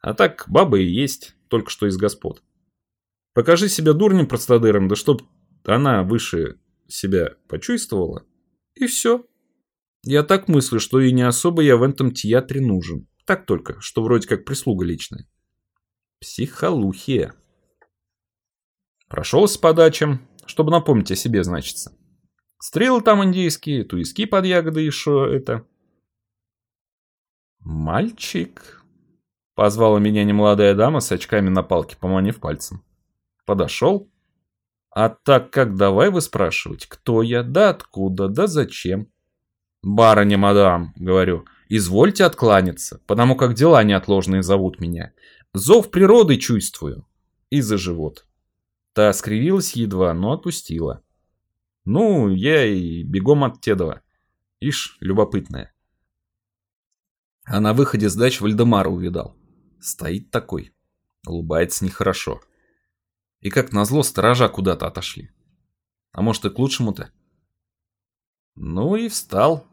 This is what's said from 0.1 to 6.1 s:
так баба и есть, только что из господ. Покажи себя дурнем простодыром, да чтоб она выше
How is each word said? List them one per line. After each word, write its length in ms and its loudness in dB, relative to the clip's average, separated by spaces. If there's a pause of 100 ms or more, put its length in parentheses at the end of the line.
так 340 -2
баба 300 2
и 60 2
есть, 520 -6 (120)
только 220 -4
что 160 -6
из 100 -2
господ. 460 -6 (920)
Покажи 360 2
себя 240 2
дурнем 340 4
простодыром, 640 2
да 80 0
чтоб 260 -2 (420)
она 380 0
выше 560 -4 (300)